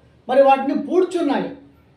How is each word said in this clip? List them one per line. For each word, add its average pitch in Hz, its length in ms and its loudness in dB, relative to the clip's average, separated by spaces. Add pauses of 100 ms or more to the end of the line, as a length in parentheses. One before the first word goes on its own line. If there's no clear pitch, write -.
(280)
మరి 254 140 4
వాటిని 269 340 2 (120)
పూడ్చున్నాయి. 320 640 -2 (480)